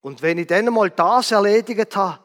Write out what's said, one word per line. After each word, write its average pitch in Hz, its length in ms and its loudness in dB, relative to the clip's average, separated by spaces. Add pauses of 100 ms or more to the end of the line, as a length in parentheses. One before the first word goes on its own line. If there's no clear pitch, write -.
Und 135 200 -14
wenn 165 160 0
ich 170 80 -6
dann 208 260 0
mal 214 200 0
das 240 400 0
erledigt 214 640 0
habe 190 300 -4